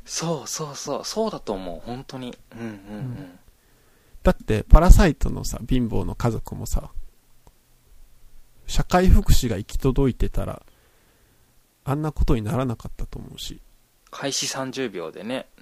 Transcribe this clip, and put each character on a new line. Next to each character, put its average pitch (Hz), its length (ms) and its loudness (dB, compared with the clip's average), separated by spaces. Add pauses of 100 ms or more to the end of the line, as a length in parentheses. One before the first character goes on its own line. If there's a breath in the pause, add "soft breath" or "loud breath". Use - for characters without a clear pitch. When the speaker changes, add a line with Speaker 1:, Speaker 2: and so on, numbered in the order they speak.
Speaker 1:
そ 160 400 -6
う - 40 -14
そ 151 240 -10
う 135 40 -16
そ 135 220 -8
う。 101 60 -12
そ 220 240 -4
う - 20 -8
だ - 100 -10
と - 120 -8
思 92 240 -8
う。 - 100 -16
本 123 200 -10
当 135 120 -14
に。 123 180 -14 (160)
う 117 40 -20
ん 117 40 -14
う - 20 -14
ん 117 40 -8
う - 20 -10
ん。 110 40 -12
Speaker 2:
う - 20 -16 (260)
ん。 95 380 -12 (840 soft breath)
だ 180 100 4
っ - 40 -14
て、 - 280 -4
パ 151 160 10
ラ 180 100 10
サ 233 160 10
イ 151 80 2
ト - 160 -2
の 98 140 -6
さ、 - 220 -8
貧 123 220 0
乏 98 160 -2
の - 100 -6
家 120 160 -2
族 - 240 -6
も 95 120 -10
さ、 - 240 -2 (1800)
社 - 180 0
会 185 240 2
福 113 240 8
祉 - 160 4
が 101 80 -4
行 101 100 -8
き - 120 -8
届 135 320 0
い - 40 -2
て 101 140 -2
た 98 160 -4
ら、 - 180 -10 (1200 soft breath)
あ 139 100 -4
ん 151 80 -4
な 156 100 -6
こ - 120 -2
と 143 120 4
に 110 60 -2
な 110 140 -4
ら 131 100 -2
な 117 100 -6
か - 120 -16
っ - 60 -12
た - 120 -8
と - 120 -12
思 - 180 -16
う - 20 -16
し。 - 220 -14 (500)
Speaker 1:
開 139 220 -8
始 139 140 -6
三 135 240 -8
十 123 200 -8
秒 82 220 -10
で 85 120 -16
ね、 123 220 -10 (160)